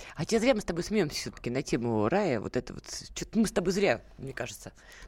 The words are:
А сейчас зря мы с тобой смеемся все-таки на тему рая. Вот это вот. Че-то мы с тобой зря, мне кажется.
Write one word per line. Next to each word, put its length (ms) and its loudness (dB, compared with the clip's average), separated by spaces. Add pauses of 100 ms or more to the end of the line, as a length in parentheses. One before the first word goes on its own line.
(160)
А 80 -2
сейчас 180 2
зря 140 6
мы 60 -2
с 40 -6
тобой 180 -2
смеемся 320 2
все-таки 360 -6
на 100 0
тему 480 2
рая. 320 2
Вот 160 -2
это 160 -4
вот. 100 -14 (300)
Че-то 240 -4
мы 80 6
с 60 -2
тобой 200 0
зря, 300 2 (160)
мне 160 -10
кажется. 380 -10 (360)